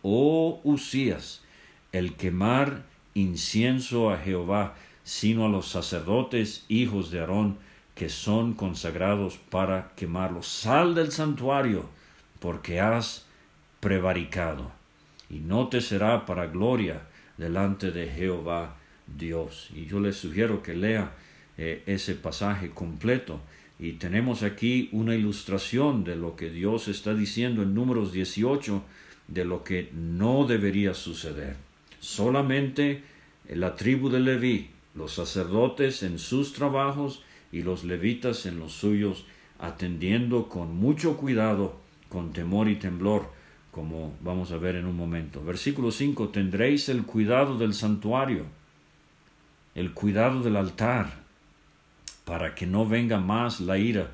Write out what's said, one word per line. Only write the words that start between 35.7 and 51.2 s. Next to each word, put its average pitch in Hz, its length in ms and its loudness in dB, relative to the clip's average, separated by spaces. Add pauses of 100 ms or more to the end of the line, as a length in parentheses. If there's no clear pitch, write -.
en 87 160 -2
sus 139 360 -2
trabajos 139 680 0 (300)
y 85 100 -4
los 87 220 -2
levitas 107 600 -2
en 87 120 -6
los 78 140 -10
suyos, 104 540 0 (320)
atendiendo 92 880 0
con 82 260 -6
mucho 151 440 2
cuidado, 110 600 2 (300)
con 85 240 -6
temor 98 380 2
y 101 60 2
temblor, 98 540 0 (400)
como 80 520 -8
vamos 90 300 -2
a 85 40 -4
ver 90 200 -2
en 87 100 -4
un 90 100 -2
momento. 82 480 -4
Versículo 117 480 0
cinco, 139 380 0
"Tendréis 104 580 2
el 123 140 0
cuidado 120 560 2
del 110 160 2
santuario", 107 720 0 (1300)
el 90 180 -4
cuidado 113 500 2
del 110 140 2
altar, 101 680 0 (1000)